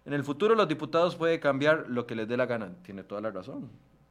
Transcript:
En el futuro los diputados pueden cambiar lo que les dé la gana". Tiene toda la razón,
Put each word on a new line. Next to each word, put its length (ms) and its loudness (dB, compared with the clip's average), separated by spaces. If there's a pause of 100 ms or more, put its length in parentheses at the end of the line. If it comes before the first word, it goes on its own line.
En 80 -10
el 140 -2
futuro 300 2
los 120 4
diputados 480 0
pueden 240 0
cambiar 480 4
lo 180 -2
que 100 -6
les 120 -4
dé 80 -2
la 120 2
gana". 260 -4 (100)
Tiene 220 -14
toda 160 -8
la 100 -4
razón, 380 -12 (420)